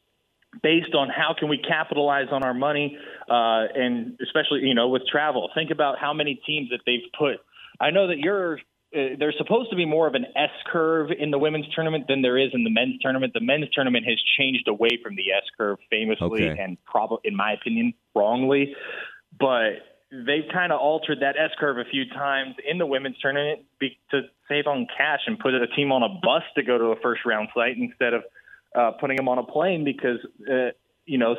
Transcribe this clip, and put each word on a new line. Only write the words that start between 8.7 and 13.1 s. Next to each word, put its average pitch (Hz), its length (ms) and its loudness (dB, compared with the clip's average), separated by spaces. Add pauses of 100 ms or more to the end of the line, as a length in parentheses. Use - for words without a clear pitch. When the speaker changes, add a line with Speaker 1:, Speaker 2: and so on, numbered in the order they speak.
Speaker 1:
uh, 135 240 0
there's 151 180 0
supposed 226 320 2
to 190 80 -4
be 175 80 2
more 156 220 4
of 135 80 2
an 127 100 0 (100)
S 147 140 2 (240)
curve 160 380 2
in 147 200 -2
the 139 80 2
women's 151 360 0
tournament 160 340 -2
than 135 140 2
there 127 160 4
is 135 160 4
in 117 100 2
the 113 60 2
men's 123 300 2
tournament. 131 340 0